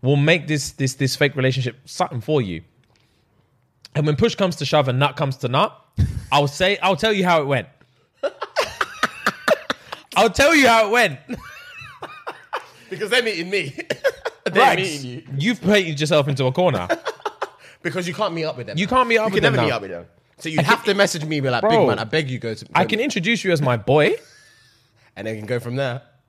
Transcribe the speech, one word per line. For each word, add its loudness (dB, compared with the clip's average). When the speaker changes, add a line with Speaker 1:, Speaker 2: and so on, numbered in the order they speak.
Speaker 1:
We'll 2
make 2
this, -2
this, -2
this -2
fake 0
relationship 0
something -4
for 0
you. -4
And 0
when 0
push 2
comes -2
to -6
shove 2
and 0
nut 0
comes -4
to -6
nut, 0
<laughs> -6
I'll 4
say, 0
I'll 2
tell 0
you 2
how 4
it -2
went. -2
<laughs> -6
I'll 4
tell 4
you 6
how 6
it -2
went. 2
<laughs> -
Speaker 2:
Because -6
they're 2
meeting -4
me. -4
<laughs> -12
They're 2
Speaker 1:
Right. 4
Speaker 2:
meeting -6
you. -12
Speaker 1:
You've -2
painted 2
yourself 2
into -2
a 2
corner. 0
<laughs> -10
Speaker 2:
Because -6
you -6
can't -4
meet -4
up -6
with -10
them. -8
Speaker 1:
You -2
can't 2
meet 2
up 0
Speaker 2:
You -4
Speaker 1:
with 2
Speaker 2:
can -
Speaker 1:
them 4
Speaker 2:
never 0
Speaker 1:
now. 2
Speaker 2:
meet 0
up -6
with -10
them. -12
So -10
you -2
Speaker 1:
I 2
Speaker 2:
have 4
Speaker 1:
can -4
Speaker 2:
to 2
message 0
me -2
and -2
be 2
like, 2
Speaker 1:
Bro, 2
Speaker 2:
Big 6
man, 0
I -2
beg -2
you, -6
go -6
to -12
Speaker 1:
I 4
can -2
introduce -2
you 2
as 2
my 2
boy. 4
Speaker 2:
And -10
then -6
we -10
can -12
go -4
from -8
there. -4